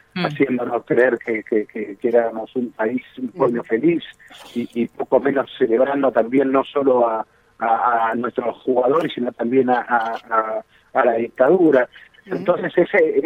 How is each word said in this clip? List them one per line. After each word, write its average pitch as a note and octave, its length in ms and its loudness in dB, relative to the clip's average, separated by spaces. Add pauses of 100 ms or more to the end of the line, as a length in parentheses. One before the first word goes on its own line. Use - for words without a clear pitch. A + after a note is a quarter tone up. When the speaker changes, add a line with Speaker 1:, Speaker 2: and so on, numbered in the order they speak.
(120)
Speaker 1:
Claro. F3 160 -2
Mm. D3+ 40 -6
Speaker 2:
haciéndonos B2 540 -2
creer A#2+ 320 2
que, A2 240 -6
que, G#2+ 240 -2
que, G2+ 300 -10
que - 120 -4
éramos A2+ 480 -2
un B2 160 -4
país, A#2+ 300 -4 (160)
un B2+ 100 -8
pueblo A#2+ 340 -2
Speaker 1:
Mm. - 40 -14
Speaker 2:
feliz, D3 380 0 (500)
y, A#2+ 140 -6 (140)
y A#2 60 -2
poco - 320 0
menos C3+ 380 -2
celebrando C3 540 2
también B2 400 0
no C3+ 120 2
solo C3 440 2
a, A2 180 -4 (320)
a, A2+ 520 0
a A2+ 40 -4
nuestros A#2 480 -6
jugadores, C3 520 0
sino B2 180 -6
también B2 380 0
a, B2 100 2
a, A#2 340 -2 (160)
a, A2 340 -2 (360)
a B2 40 2
la A#2+ 100 4
dictadura. C3 720 2 (380)
Speaker 1:
Ujú. F#3+ 100 -6
Speaker 2:
Entonces, F3+ 400 -2
ese, F3 500 2